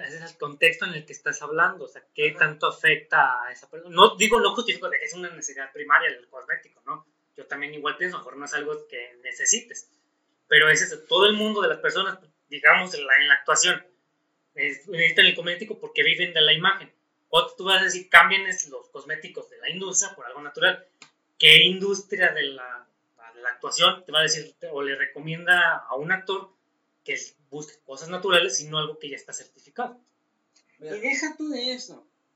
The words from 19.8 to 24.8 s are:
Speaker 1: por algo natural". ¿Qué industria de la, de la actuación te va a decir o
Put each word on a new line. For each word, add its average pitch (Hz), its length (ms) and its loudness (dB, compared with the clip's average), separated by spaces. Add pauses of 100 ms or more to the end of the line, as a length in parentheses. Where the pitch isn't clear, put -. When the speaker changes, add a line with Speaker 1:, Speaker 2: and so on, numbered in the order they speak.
Speaker 1:
por 123 140 -18
algo 131 140 -14
natural". - 440 -2 (540)
¿Qué 156 240 10
industria 190 680 0
de 151 120 -4
la, 127 420 -12 (480)
de 120 80 -20
la 123 80 -4
actuación 170 560 0
te 147 60 -14
va 151 80 2
a 160 40 4
decir 151 320 -2 (160)
o 143 120 -4